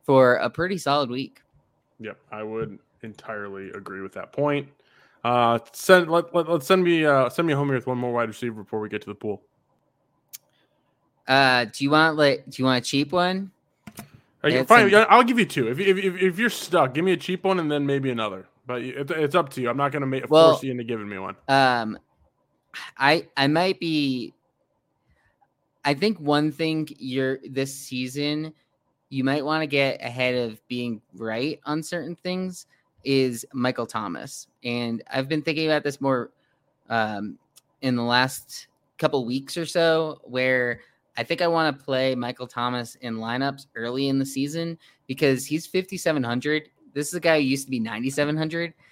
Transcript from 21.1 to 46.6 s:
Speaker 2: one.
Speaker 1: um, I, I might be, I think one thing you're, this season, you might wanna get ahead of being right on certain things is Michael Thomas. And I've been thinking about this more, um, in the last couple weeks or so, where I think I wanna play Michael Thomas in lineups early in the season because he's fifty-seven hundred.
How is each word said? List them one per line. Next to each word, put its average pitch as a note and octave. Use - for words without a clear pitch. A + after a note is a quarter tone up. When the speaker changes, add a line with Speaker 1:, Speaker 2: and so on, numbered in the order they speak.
Speaker 2:
one. F#2+
Speaker 1:
um, B2+
I, D3
I C#3
might F3+
be, C#3+
I C#3+
think F3+
one D3
thing D#3+
you're, C3
this C3+
season, D3
you C3
might C3+
wanna D#3
get C#3
ahead B2
of A#2
being A#2+
right A2+
on D3+
certain E3
things F#3
is C3
Michael B2
Thomas. G2+
And A#2+
I've C3+
been D#3
thinking D#3+
about D3+
this C#3+
more, C3
um, G#2+
in C3
the A#2+
last B2
couple C#3+
weeks C3+
or E3
so, D#3+
where B2+
I A#2+
think E3+
I E3+
wanna D#3+
play C3
Michael B2
Thomas B2
in A2+
lineups C3
early B2
in C3+
the C3+
season D#3+
because C3+
he's D#3
fifty-seven F3+
hundred. C#3